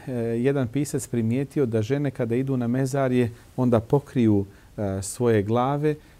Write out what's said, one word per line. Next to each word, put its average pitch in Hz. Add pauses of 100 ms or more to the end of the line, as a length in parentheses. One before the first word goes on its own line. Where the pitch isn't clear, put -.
e, 135
jedan 120
pisac 143
primijetio 123
da 110
žene 139
kada 117
idu 135
na 123
mezarje, 127 (260)
onda 120
pokriju, 110 (300)
e, 98
svoje 113
glave, 139 (260)